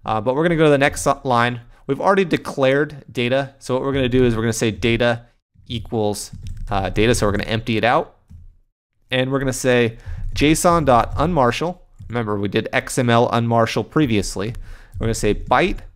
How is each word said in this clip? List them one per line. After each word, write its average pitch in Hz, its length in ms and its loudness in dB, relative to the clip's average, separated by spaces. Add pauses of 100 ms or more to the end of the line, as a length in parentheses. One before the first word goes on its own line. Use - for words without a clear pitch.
Uh, 110 160 -2
but 127 120 -2
we're 151 80 -2
gonna 175 140 2
go 160 80 4
to 151 60 6
the 143 80 4
next 143 280 0 (160)
line. 120 380 0 (260)
We've 139 140 -4
already 190 240 2
declared 143 880 -2
data. 131 460 -2
So - 160 -6
what 131 80 -2
we're 139 100 -4
gonna 131 160 0
do 127 160 4
is 123 100 2
we're 110 60 -2
gonna 117 140 0
say 117 160 0
data 117 560 -2 (400)
equals, 107 640 -4 (400)
uh, 95 180 -2
data. 110 260 2
So 107 120 0
we're 98 60 2
gonna 101 120 -4
empty 113 320 -4
it 107 80 0
out. 135 320 0 (960)
And 127 200 0
we're 135 80 0
gonna 131 140 -2
say 120 460 2 (360)
json 160 520 2
dot 120 300 4
unmarshal. 151 640 0 (280)
Remember, 107 320 -2
we 101 80 -2
did 110 240 -2
X 127 240 -4
M 120 140 2
L 117 180 4
unmarshal 117 600 0
previously. 113 640 0 (440)
We're 113 100 -2
gonna 113 60 -2
say 104 200 0
byte. 151 460 0 (160)